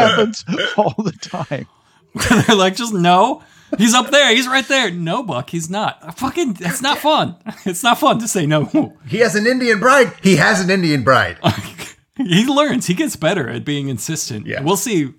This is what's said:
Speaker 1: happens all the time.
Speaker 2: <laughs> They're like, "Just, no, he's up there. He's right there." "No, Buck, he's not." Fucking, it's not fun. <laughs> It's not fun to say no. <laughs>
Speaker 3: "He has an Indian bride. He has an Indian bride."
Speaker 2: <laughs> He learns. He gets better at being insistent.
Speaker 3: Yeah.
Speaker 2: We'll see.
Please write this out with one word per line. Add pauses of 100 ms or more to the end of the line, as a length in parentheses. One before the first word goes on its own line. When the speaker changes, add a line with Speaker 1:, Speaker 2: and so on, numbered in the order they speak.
Speaker 1:
happens (320)
all
the
time. (480)
Speaker 2:
<laughs>
They're
like,
"Just,
no, (360)
he's
up
there.
He's
right
there."
"No,
Buck,
he's
not."
Fucking,
it's
not
fun. (140)
<laughs>
It's
not
fun
to
say
no.
<laughs>
Speaker 3:
"He
has
an
Indian
bride. (100)
He
has
an
Indian
bride."
Speaker 2:
<laughs> (680)
He
learns.
He
gets
better
at
being
insistent.
Speaker 3:
Yeah.
Speaker 2:
We'll
see.